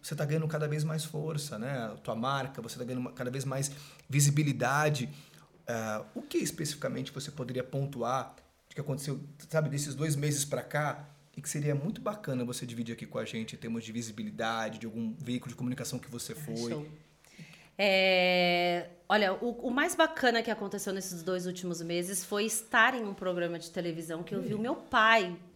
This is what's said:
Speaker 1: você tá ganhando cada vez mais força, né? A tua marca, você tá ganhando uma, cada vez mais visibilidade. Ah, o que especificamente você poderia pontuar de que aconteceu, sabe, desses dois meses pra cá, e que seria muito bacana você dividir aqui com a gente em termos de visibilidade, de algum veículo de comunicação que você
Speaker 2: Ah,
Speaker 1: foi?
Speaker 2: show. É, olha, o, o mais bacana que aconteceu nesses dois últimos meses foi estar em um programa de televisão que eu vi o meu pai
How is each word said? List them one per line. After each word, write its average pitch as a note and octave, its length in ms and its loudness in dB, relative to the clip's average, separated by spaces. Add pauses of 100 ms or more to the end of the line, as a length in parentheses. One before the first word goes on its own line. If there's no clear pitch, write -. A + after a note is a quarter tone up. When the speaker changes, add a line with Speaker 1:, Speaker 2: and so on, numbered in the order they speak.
Speaker 1:
você - 100 -6
tá D3 120 -2
ganhando D#3 240 2
cada D3+ 180 0
vez D3+ 160 0
mais D#3 220 -2
força, D3+ 520 -4
né? A#2+ 140 -4 (140)
A G#2+ 180 -8
tua A#2 120 -2
marca, C3 460 -2
você A2+ 160 -10
tá B2+ 60 -6
ganhando B2 160 -4
uma, B2+ 140 -4
cada B2 180 -4
vez C3+ 140 -4
mais C3+ 260 -2 (380)
visibilidade. C#3+ 960 6 (600)
Ah, A2 360 -2 (120)
o - 80 -6
que - 160 0
especificamente C#3+ 760 -4
você C#3 180 -8
poderia B2+ 320 -4
pontuar C3 720 -2 (320)
de - 80 -20
que D3+ 60 -6
aconteceu, C#3+ 400 -4 (260)
sabe, D#3 220 2
desses C#3+ 260 -4
dois D3 220 2
meses D3 260 0
pra B2 200 -2
cá, D3 440 -4 (300)
e D3 40 -10
que - 60 -8
seria D3 280 0
muito D3 260 -2
bacana D#3 420 -2
você A#2+ 220 -4
dividir A#2 280 -6
aqui - 120 -10
com - 140 -6
a A2+ 40 -2
gente A2 320 -6
em - 40 -14
termos A2+ 260 -4
de A2+ 60 -12
visibilidade, A2 880 -4
de A#2 80 -10
algum A2+ 320 -4
veículo B2 320 -4
de - 40 -12
comunicação B2 440 -4
que - 100 -14
você A#2+ 240 -8
Speaker 2:
Ah, - 20 -8
Speaker 1:
foi? A#2 360 -4
Speaker 2:
show. D3+ 140 -4 (920)
É, F3+ 1120 6 (200)
olha, G3 280 4
o, A#3+ 160 -2 (160)
o A#3+ 40 0
mais C#4+ 240 2
bacana C4+ 460 4
que A3+ 100 0
aconteceu G3+ 420 -4
nesses F#3 300 -6
dois F3+ 220 0
últimos F3+ 360 -4
meses F3 440 -2
foi G#3 180 0
estar A3+ 500 4
em A#3+ 120 -2
um G3+ 80 -4
programa F3 440 -2
de E3 140 -10
televisão E3 520 -4
que G3+ 120 -6
eu G3 60 -2
vi F#3+ 120 -2
o G#3 60 -2
meu B3 160 0
pai A3 640 4 (180)